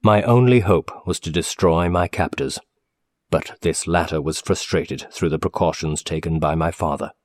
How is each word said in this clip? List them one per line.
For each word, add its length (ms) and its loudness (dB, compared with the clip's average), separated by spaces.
My 200 6
only 380 6
hope 460 0
was 140 -4
to 100 -8
destroy 580 2
my 200 0
captors, 500 -4
but 300 -4
this 260 -2
latter 340 0
was 200 -6
frustrated 720 -4
through 160 -2
the 100 -2
precautions 640 -2
taken 380 -4
by 160 0
my 160 -2
father. 400 -4